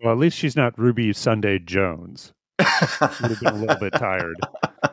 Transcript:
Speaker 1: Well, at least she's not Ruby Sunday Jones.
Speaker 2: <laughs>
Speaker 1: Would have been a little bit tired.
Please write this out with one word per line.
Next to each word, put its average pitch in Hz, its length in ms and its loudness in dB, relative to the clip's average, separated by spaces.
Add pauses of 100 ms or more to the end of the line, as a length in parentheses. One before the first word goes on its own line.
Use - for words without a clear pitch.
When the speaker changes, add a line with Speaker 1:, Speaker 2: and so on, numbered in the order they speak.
Speaker 1:
Well, 117 100 4
at 117 60 2
least 165 180 2
she's 143 180 -2
not 127 240 2
Ruby 113 340 4
Sunday 104 460 2
Jones. 87 760 -4 (120)
Speaker 2:
<laughs> - 140 -20
Speaker 1:
Would 175 100 4 (640)
have 110 80 -6
been - 140 0
a - 40 -4
little 110 220 0
bit 98 140 -4
tired. 95 460 -2 (540)